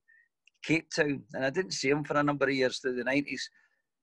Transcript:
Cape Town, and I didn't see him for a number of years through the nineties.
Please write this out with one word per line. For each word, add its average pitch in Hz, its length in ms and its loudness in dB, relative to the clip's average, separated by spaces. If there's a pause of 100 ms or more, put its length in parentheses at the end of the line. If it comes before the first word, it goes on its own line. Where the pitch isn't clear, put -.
(640)
Cape 160 300 0
Town, 147 300 0 (100)
and 127 120 -2
I 135 40 0
didn't 185 220 -2
see 135 180 0
him 147 140 2
for 147 140 -2
a 147 60 4
number 143 220 2
of 135 80 2
years 127 260 0
through 127 160 -2
the 123 100 -4
nineties. 135 440 -2 (540)